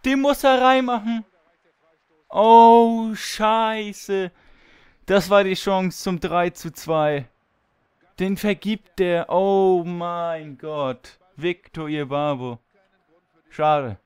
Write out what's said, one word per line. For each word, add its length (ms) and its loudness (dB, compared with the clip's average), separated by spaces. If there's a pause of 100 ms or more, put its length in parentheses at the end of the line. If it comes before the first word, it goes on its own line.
Den 160 0
muss 240 0
er 180 4
reinmachen. 600 0 (1040)
Oh, 840 6
scheiße. 1160 -4 (760)
Das 240 0
war 140 4
die 120 -2
Chance 460 -4
zum 200 -4
drei 300 -2
zu 200 -14
zwei. 560 -2 (920)
Den 180 -2
vergibt 640 -6
der. 300 -2
Oh 560 2
mein 720 -8
Gott. 600 -8 (160)
Victor 540 -8
Irbabo. 680 -6 (920)
Schade. 560 -2